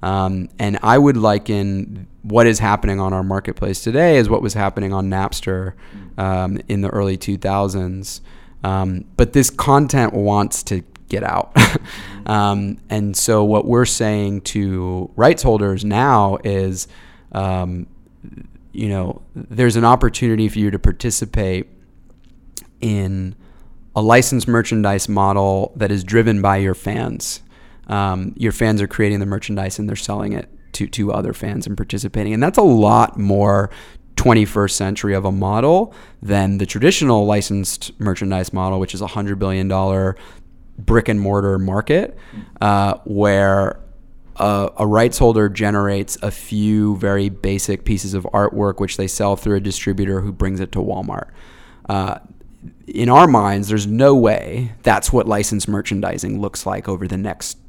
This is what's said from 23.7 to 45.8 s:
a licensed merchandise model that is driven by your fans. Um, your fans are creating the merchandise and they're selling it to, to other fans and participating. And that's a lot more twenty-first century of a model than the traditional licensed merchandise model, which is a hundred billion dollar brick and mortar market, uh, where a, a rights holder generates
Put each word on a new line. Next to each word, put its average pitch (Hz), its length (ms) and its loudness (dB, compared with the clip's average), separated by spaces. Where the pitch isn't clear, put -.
a 107 60 0
licensed 120 440 4
merchandise 107 600 0
model 98 720 0
that 101 120 -2
is 101 140 -4
driven 107 380 2
by 98 160 2
your 98 180 -2
fans. 113 680 -8
Um, 98 480 -2
your 113 160 -2
fans 107 300 0
are 101 60 -2
creating 104 340 0
the 101 40 -2
merchandise 98 540 -6
and 107 80 -4
they're 104 80 -4
selling 104 380 -6
it - 160 -8
to, 101 120 -4
to 104 280 -4
other 107 180 -4
fans 104 340 -6
and 104 120 -8
participating. 104 560 -4
And 107 100 0
that's 175 140 2
a 233 40 4
lot 113 560 6
more 101 520 2
twenty-first 104 580 2
century 98 400 -2
of 98 80 -2
a 98 80 0
model 113 600 0
than 101 360 2
the 98 80 0
traditional 117 600 2
licensed 101 760 -2
merchandise 95 500 -2
model, 95 300 -2
which 92 120 -6
is 95 80 -8
a 104 60 -6
hundred 101 320 -6
billion 95 300 -2
dollar 95 480 0
brick 110 320 2
and 104 100 2
mortar 98 380 0
market, 101 580 0
uh, 101 320 2
where 98 720 2
a, 101 380 0
a 107 100 0
rights 113 300 2
holder 110 320 4
generates 101 720 -2